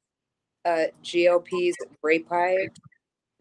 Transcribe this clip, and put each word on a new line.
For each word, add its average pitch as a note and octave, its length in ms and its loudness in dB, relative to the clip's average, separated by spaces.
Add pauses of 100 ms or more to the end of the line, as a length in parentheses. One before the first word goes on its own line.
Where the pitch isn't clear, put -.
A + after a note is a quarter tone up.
(640)
Uh, E3 220 0 (180)
G F3 240 2
O F3 140 4
P's F3 340 -2 (260)
grape E3 280 0
pie, F#3 400 -2 (720)